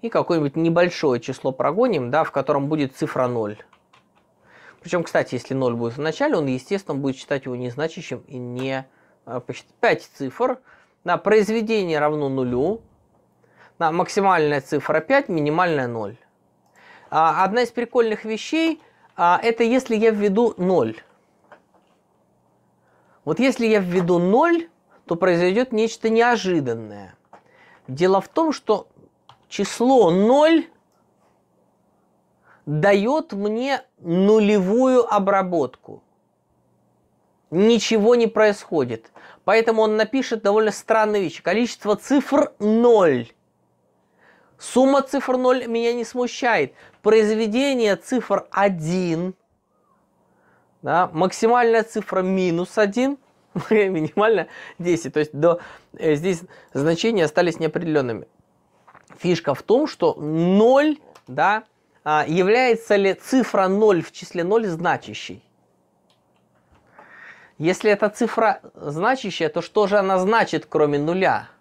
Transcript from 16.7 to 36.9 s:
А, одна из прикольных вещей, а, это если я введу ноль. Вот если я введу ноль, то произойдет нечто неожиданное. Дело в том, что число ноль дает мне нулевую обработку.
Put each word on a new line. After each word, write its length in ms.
А, 340
одна 200
из 80
прикольных 520
вещей, 580
а, 260
это 220
если 320
я 160
введу 460
ноль. 440
Вот 140
если 260
я 140
введу 400
ноль, 500
то 100
произойдет 560
нечто 380
неожиданное. 1040
Дело 340
в 60
том, 260
что 340
число 640
ноль 560
дает 680
мне 480
нулевую 1120
обработку. 880